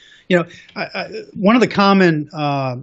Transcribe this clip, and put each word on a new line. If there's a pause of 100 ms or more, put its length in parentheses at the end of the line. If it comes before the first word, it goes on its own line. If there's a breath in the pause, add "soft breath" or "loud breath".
(280 soft breath)
you
know, (300 loud breath)
I,
I, (260)
one
of
the
common,
uh,